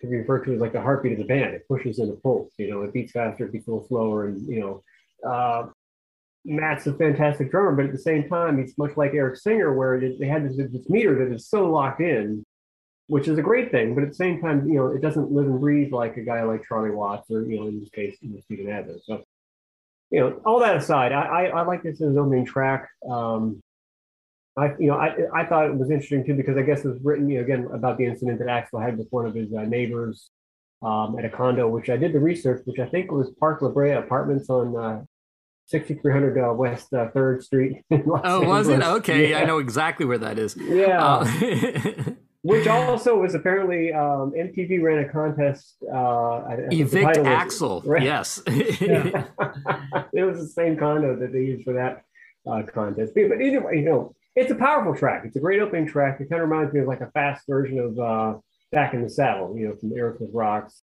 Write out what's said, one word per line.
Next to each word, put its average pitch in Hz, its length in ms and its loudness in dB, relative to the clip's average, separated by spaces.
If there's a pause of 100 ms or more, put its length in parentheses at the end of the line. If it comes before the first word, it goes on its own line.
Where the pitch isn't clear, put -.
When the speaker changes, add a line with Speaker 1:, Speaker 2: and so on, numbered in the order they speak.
Speaker 1:
to 123 80 -10
be 123 80 -2
referred 127 280 -2
to 127 100 -2
as, 110 60 -2
like, 113 120 -2
the 117 80 -2
heartbeat 127 320 0
of 107 60 -4
the 104 60 -4
band. 127 300 0
It - 140 -14
pushes 127 320 -4
and 107 100 -2
it - 120 -10
pulls, 117 360 0
you 104 120 -4
know, 101 120 -6
it 101 100 -8
beats 123 200 -6
faster, 113 340 -4
it - 60 -10
beats 110 160 -10
a - 20 -4
little 104 160 -4
slower. 107 400 -2
And, 101 220 -8
you 113 120 -4
know, 98 220 -8 (480)
uh, 120 380 -2 (760)
Matt's 151 440 -2
a 139 60 0
fantastic 147 580 2
drummer, 190 240 4
but 139 100 4
at 139 60 -4
the 135 60 -4
same 147 300 0
time, 170 320 0
he's 127 160 -8
much 147 200 -4
like 143 180 2
Eric 131 220 0
Singer, 202 400 2
where 131 240 2
they, 127 180 -2
they 139 80 -2
had 151 220 0
this, 131 80 -6
this 127 320 -6
meter 190 360 4
that 127 80 -2
is 113 160 -10
so 190 220 2
locked 139 300 0
in, 110 440 0 (640)
which 147 220 0
is 151 100 2
a 151 40 2
great 226 280 2
thing. 117 240 2
But 139 80 0
at 143 80 0
the - 60 -14
same 175 240 -2
time, 147 280 0
you 156 60 4
know, 131 140 4
it 135 140 -4
doesn't 147 280 0
live 143 160 2
and 131 140 0
breathe 147 320 2
like 117 240 -2
a 117 60 -10
guy 117 200 -2
like 110 240 -2
Charlie 110 240 -2
Watts 104 400 -4
or, 110 120 -2
you 110 180 -4
know, 107 80 -6
in 104 100 -6
this - 120 -16
case, 101 320 -8
you 107 80 -12
know, 98 100 -14
Steven 98 320 -10
Adler. 87 320 -10
So, 107 180 -8 (880)
you 165 100 2
know, - 240 0
all 233 160 4
that 208 160 4
aside, 139 360 2
I, 143 100 2
I, 170 220 0 (160)
I - 40 2
like 180 200 -4
this 160 160 -6
as 156 80 2
an 139 100 4
opening 131 280 2
track. 135 420 -2 (200)
Um, 113 520 -4 (960)
I, 143 220 2
you 156 100 4
know, 143 80 4
I, - 180 0 (200)
I 165 100 0
thought 156 220 2
it 139 100 -2
was 131 140 -2
interesting 139 340 0
too, 147 100 0
because 135 220 0
I 135 60 2
guess 143 220 0
it 139 40 -2
was 123 160 -6
written, 143 240 0
you 139 100 0
know, 120 60 -2
again, 123 280 -2
about 120 260 -2
the 123 80 0
incident 120 340 -4
that 123 80 -4
Axl 117 340 -4
had 117 160 -4
with 110 120 -8
one 120 160 -2
of 110 80 -6
his, 110 180 -6
uh, 107 100 -4
neighbors, 117 680 -4 (520)
um, 110 360 -2
at - 60 -6
a - 40 -2
condo, 123 400 2
which 113 220 -2
I 120 60 0
did 160 160 0
the 147 80 4
research, 151 440 0
which - 160 -8
I 123 60 -2
think 175 260 -4
was 135 260 0
Park 156 240 0
La 127 60 2
Brea 143 240 2
Apartments 139 580 -2
on, 120 260 0
uh, 113 260 -6 (640)
sixty-three 147 460 -2
hundred, 135 300 2
uh, 117 120 2
West, 120 400 -2
uh, 117 160 0
Third 131 340 0
Street 135 400 0
<laughs> - 60 -2
in 160 160 4
Los 156 180 0
Speaker 2:
Oh, 180 240 2
was 202 200 4
it? 139 60 6
Speaker 1:
Angeles. 170 260 4
Speaker 2:
Okay, 151 300 4
Speaker 1:
Yeah. 156 100 2
Speaker 2:
I 147 40 2
know 160 140 2
exactly 147 480 0
where 123 120 2
that 110 200 -4
is. 107 180 -2
Speaker 1:
Yeah. 180 480 4
Speaker 2:
Uh, 165 1120 2
<laughs> - 240 -20
Speaker 1:
Which 180 260 4
also 240 520 4
was 180 140 2
apparently, 175 580 2
um, 143 440 0
M 185 180 -4
T 180 100 -2
V 180 140 0
ran 156 260 4
a 143 40 -6
contest, 143 680 -2 (160)
uh, 131 40 -4
I, 120 560 0
I 117 40 -6
think - 140 -4
the 160 100 2
Speaker 2:
Evict 175 240 4 (100)
Speaker 1:
title 151 100 6
was 139 80 4
Speaker 2:
Axl, 147 540 0
Speaker 1:
Right. 147 160 4
Speaker 2:
yes. 131 420 -2
<laughs> 131 360 0
Speaker 3:
Yeah. 143 440 2 (140)
Speaker 1:
<laughs> 139 640 -4 (100)
It 180 100 2
was 170 140 0
the 156 100 -8
same 165 280 0
condo 151 400 0
that 123 160 -6
they 131 80 0
used 131 240 -4
for 127 100 -2
that, 127 280 -4 (480)
uh, 110 120 -2 (100)
contest. 107 420 -4
But, 202 140 4
but 220 120 0
either 269 200 2
way, 175 160 -2
you 143 80 2
know, - 300 0 (220)
it's 254 140 2
a 247 40 0
powerful 233 420 2
track. 113 300 0
It's 113 100 -6
a 135 40 -4
great 196 200 2
opening 175 260 -2
track. 143 340 0
It 139 80 -10
kinda 165 160 0
reminds 156 280 0
me 143 80 2
of, 127 60 2
like, 127 140 -4
a 120 100 -10
fast 143 380 -2
version 135 300 0
of, 120 200 -4
uh, 110 400 -2 (320)
Back 143 240 2
in 120 80 -2
the 107 60 -4
Saddle, 104 500 -2
you 107 80 -4
know, 104 100 -4
from 110 140 -6
Aerosmith 117 440 -4
Rocks. 107 480 -4 (100)